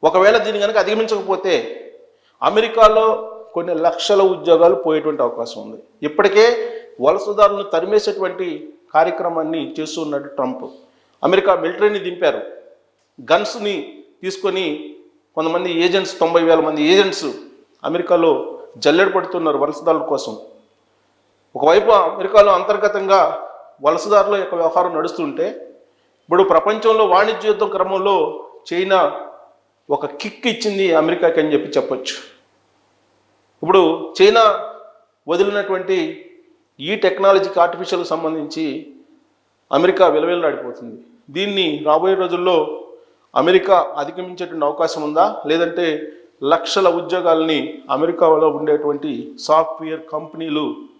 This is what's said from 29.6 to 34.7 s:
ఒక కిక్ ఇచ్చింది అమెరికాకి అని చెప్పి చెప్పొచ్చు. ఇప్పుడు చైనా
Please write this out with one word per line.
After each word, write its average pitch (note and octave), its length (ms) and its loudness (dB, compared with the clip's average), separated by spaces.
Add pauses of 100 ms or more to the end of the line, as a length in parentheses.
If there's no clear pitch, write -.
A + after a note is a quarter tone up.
ఒక C#3+ 160 -2 (140)
కిక్ - 280 -8
ఇచ్చింది G3 380 -2 (160)
అమెరికాకి E3 380 0
అని D#3 140 0
చెప్పి - 220 -2
చెప్పొచ్చు. - 400 -4 (1500)
ఇప్పుడు F3+ 200 6 (340)
చైనా A3 260 6 (840)